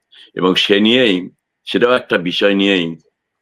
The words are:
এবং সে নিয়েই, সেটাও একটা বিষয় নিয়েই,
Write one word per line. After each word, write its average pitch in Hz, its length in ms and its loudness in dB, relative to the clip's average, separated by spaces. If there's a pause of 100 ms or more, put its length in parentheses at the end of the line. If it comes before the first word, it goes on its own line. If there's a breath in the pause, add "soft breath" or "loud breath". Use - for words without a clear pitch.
(340 soft breath)
এবং 92 220 0
সে 101 240 0
নিয়েই, 110 500 0 (360)
সেটাও 120 260 0
একটা 123 260 -2
বিষয় 92 360 -2
নিয়েই, 95 420 0 (460)